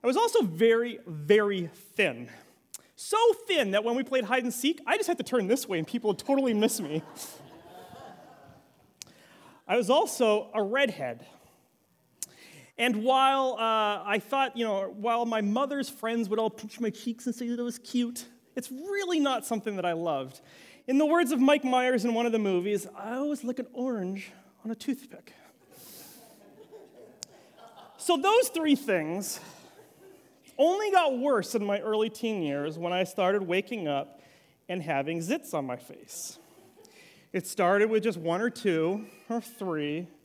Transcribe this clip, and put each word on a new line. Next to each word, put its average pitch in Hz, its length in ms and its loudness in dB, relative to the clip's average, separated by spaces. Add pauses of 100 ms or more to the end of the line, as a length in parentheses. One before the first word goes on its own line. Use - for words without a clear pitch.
I 233 40 2
was 262 100 2
also 453 240 4
very, 226 680 2
very 180 600 2 (260)
thin. 123 340 0 (680)
So - 200 -2 (300)
thin 269 240 2
that 214 140 2
when 233 100 0
we 269 80 0
played 262 220 4
hide 254 180 2
and 240 100 -2
seek, 320 320 -2
I 302 120 2
just 440 100 -2
had 339 100 0
to 220 60 -6
turn 226 240 0
this 254 180 2
way 185 120 -2
and 160 100 -2
people 226 220 -2
would 196 100 -2
totally 269 340 2
miss 214 280 2
me. 156 200 -4 (2750)
I 202 120 0
was 214 120 0
also 233 640 2
a 214 80 0
redhead. 196 640 -2 (1500)
And 226 280 0
while, 262 520 4
uh, 214 480 2
I 208 140 0
thought, 269 380 -2
you 233 80 0
know, 196 280 -2
while 233 320 0
my 226 140 0
mother's 262 480 0
friends 226 400 -4
would 208 100 0
all 220 120 2
pinch 220 320 -12
my 226 80 0
cheeks 226 360 -8
and 240 80 -2
say 240 140 -8
that 240 120 -4
I 240 40 -2
was 240 160 -6
cute, 240 460 -4 (320)
it's - 120 -10
really 349 520 -2
not 269 240 0
something 214 320 -4
that 180 80 -4
I 170 80 2
loved. 147 480 -4 (440)
In 262 120 2
the 302 80 6
words 311 260 4
of 277 80 0
Mike 285 240 6
Myers 254 400 2
in 233 100 0
one 233 120 2
of 233 80 0
the 226 60 2
movies, 196 480 0 (100)
"I 214 160 -8
always 277 320 -4
look 247 120 -4
an 254 140 -8
orange 202 600 -6 (340)
on 220 60 -6
a 226 40 -6
toothpick." - 580 -8 (2750)
So 349 200 2
those 415 320 4
three 311 260 2
things 185 640 -2 (1160)
only 392 360 4
got 320 260 4
worse 240 380 0
in 208 100 0
my 202 140 0
early 220 320 0
teen 220 320 -4
years 143 340 -4
when 175 160 -2
I 185 120 2
started 196 360 2
waking 190 460 -2
up 143 340 -4 (480)
and 180 140 -4
having 147 340 -2
zits 180 340 -4
on 147 140 -2
my 123 120 -6
face. - 600 -16 (960)
It 185 160 -6
started 202 420 2
with 220 140 2
just 202 160 -2
one 165 200 0
or 233 120 0
two 185 560 -2 (220)
or 233 120 -4
three. 160 680 -6 (180)